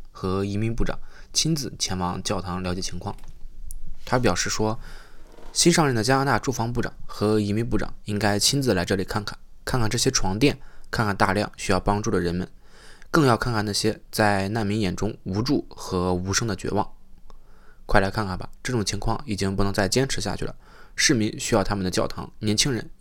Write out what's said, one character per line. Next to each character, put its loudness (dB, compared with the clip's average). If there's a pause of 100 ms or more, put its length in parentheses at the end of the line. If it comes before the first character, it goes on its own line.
(120)
和 -2
移 -2
民 0
部 2
长 2 (340)
亲 2
自 -4
前 -2
往 -2
教 -2
堂 -4
了 0
解 -2
情 -4
况。 -6 (880)
他 2
表 4
示 0
说， 0 (760)
新 6
上 6
任 4
的 2
加 4
拿 2
大 4
住 -2
房 -2
部 0
长 -2 (140)
和 2
移 2
民 2
部 0
长 -2 (120)
应 -2
该 2
亲 2
自 2
来 2
这 0
里 0
看 -4
看， -8 (260)
看 0
看 4
这 0
些 2
床 2
垫， 4 (320)
看 0
看 0
大 4
量 0
需 -2
要 4
帮 0
助 -4
的 2
人 0
们， -2 (600)
更 6
要 6
看 -2
看 0
那 -2
些 0 (100)
在 2
难 -2
民 0
眼 0
中 -2
无 -2
助 0
和 -2
无 -2
声 0
的 -2
绝 -6
望。 -2 (920)
快 6
来 4
看 -2
看 -4
吧， -10 (140)
这 -4
种 0
情 -2
况 -2
已 -4
经 0
不 2
能 0
再 2
坚 2
持 -4
下 -4
去 -4
了。 -8 (400)
市 4
民 2
需 0
要 6
他 0
们 -2
的 0
教 0
堂， -8
年 0
轻 2
人 -4 (120)